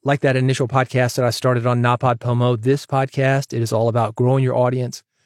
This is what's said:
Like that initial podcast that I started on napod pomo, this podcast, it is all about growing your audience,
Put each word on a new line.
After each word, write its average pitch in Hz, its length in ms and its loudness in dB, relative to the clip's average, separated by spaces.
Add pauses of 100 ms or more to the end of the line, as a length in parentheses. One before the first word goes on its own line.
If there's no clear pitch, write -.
Like 139 180 -2
that 135 140 2
initial 127 320 0
podcast 127 480 0
that 127 100 0
I 120 60 2
started 123 340 0
on 123 160 0
napod 120 380 0
pomo, 123 380 0
this 131 280 0
podcast, 135 680 -2
it 120 100 -2
is 117 100 -2
all 113 160 2
about 113 280 0
growing 131 260 2
your 123 140 0
audience, 123 480 -2 (220)